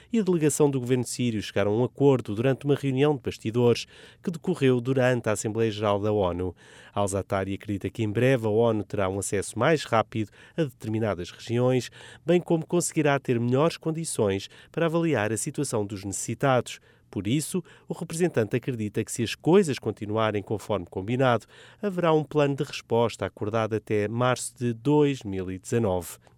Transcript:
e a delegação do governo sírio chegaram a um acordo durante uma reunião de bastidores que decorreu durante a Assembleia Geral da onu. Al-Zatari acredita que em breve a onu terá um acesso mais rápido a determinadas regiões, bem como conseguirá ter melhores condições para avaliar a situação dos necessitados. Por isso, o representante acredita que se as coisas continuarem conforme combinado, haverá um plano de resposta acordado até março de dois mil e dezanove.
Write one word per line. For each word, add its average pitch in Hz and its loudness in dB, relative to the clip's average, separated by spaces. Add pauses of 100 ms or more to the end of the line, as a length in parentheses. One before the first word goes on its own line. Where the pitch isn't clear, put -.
(120)
e 226 2
a 214 0
delegação 156 2
do 135 0
governo 123 0
sírio 113 -2
chegaram 101 0
a - 2
um 120 2
acordo 131 2
durante 123 0
uma 143 2
reunião 139 2
de 123 -8
bastidores 117 2 (380)
que 202 -2
decorreu 139 2
durante 127 2
a 107 2
Assembleia 113 0
Geral 104 0
da 107 0
onu. 90 0 (360)
Al-Zatari 98 -2
acredita 101 -6
que - -8
em 107 -2
breve 117 2
a - 2
onu 110 2
terá 98 -2
um 98 -2
acesso 95 -4
mais 147 2
rápido 110 0 (260)
a 170 0
determinadas 110 -4
regiões, 123 0 (340)
bem 175 4
como 165 0
conseguirá 151 2
ter 127 0
melhores 131 2
condições 135 -2 (220)
para 165 -2
avaliar 156 0
a 110 0
situação 127 -4
dos 101 -8
necessitados. 117 -2 (300)
Por 98 -6
isso, 160 -2 (240)
o 170 -8
representante 165 -2
acredita 113 -4
que - -10
se - -4
as 107 -4
coisas 165 2
continuarem 107 -2
conforme 98 -4
combinado, 120 0 (360)
haverá 180 0
um 156 4
plano 147 0
de 143 -4
resposta 117 -2
acordado 107 -2
até 104 -2
março 123 -2
de 120 -2
dois 143 2
mil 95 -6
e 92 -6
dezanove. 92 -2 (200)